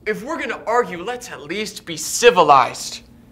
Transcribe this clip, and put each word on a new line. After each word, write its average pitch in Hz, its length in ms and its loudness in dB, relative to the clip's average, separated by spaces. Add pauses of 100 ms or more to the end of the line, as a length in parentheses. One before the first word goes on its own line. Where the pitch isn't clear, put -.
If 202 160 -4
we're 285 160 -8
gonna 254 280 -8
argue, 190 380 0
let's 240 260 -8
at 135 120 -14
least 185 420 -8
be - 120 -10
civilized. 147 1040 4 (300)